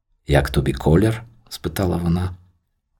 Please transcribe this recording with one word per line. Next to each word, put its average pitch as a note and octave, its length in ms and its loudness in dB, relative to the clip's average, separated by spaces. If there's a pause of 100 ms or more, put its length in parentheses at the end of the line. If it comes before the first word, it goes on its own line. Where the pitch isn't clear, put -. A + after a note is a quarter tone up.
(260)
«Як - 240 2
тобі - 220 0
колір?» G2 500 2 (260)
спитала F2 480 -4
вона. F2 400 -2 (640)